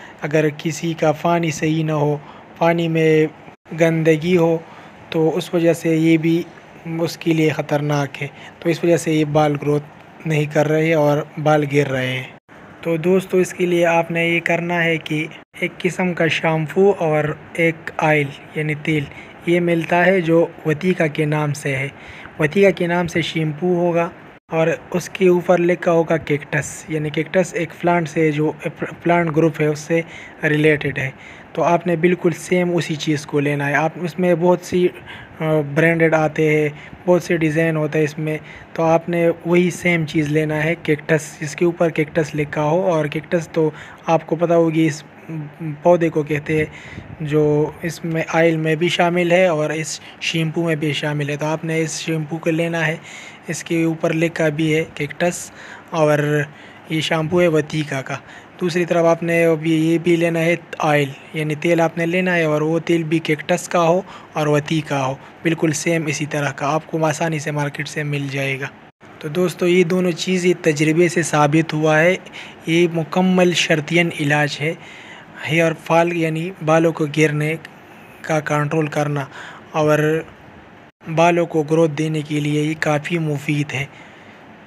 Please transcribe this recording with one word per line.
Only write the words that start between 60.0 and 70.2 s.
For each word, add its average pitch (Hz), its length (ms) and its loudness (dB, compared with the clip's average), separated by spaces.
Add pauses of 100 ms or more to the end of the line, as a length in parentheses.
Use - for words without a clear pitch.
लेना 165 240 0
है 165 180 2 (220)
ऑयल, 147 320 2 (240)
यानी 151 200 -2
तेल 165 240 0
आपने 165 260 0
लेना 180 260 0
है 165 160 0
और 151 140 0
वो 160 180 0
तेल 165 240 0
भी 160 160 0
कैक्टस 160 480 -2
का 180 120 0
हो 175 240 2 (320)
और 151 120 -2
वतीका 147 500 0
हो, 135 200 -4 (260)
बिल्कुल 165 300 0
same 165 340 -2
इसी 147 180 -4
तरह 143 240 -2
का, 139 180 -4
आपको 156 320 -2
आसानी 160 400 -2
से 151 120 -6
market 147 360 -6
से 151 160 -6
मिल 143 240 -4
जाएगा। 135 420 -6 (500)
तो 160 100 -10
दोस्तों, 180 380 0
ये 180 160 6
दोनों 180 280 0
चीज़ 180 340 -2